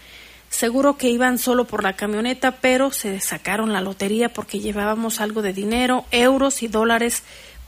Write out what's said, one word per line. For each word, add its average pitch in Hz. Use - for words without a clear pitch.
Seguro 269
que 254
iban 247
solo 247
por 214
la 190
camioneta, 240
pero 262
se 196
sacaron 208
la 185
lotería 196
porque 208
llevábamos 214
algo 214
de 190
dinero, 240
euros 262
y 226
dólares 226